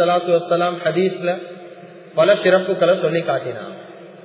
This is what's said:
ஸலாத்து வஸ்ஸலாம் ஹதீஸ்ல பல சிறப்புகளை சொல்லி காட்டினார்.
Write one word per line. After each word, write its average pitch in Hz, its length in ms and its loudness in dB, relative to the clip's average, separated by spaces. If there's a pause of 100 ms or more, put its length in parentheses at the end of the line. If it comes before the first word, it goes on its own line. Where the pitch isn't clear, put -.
ஸலாத்து 175 360 0
வஸ்ஸலாம் 175 480 0
ஹதீஸ்ல 175 460 -2 (880)
பல 180 240 6
சிறப்புகளை 185 520 4 (100)
சொல்லி 165 260 0
காட்டினார். 104 440 -6 (500)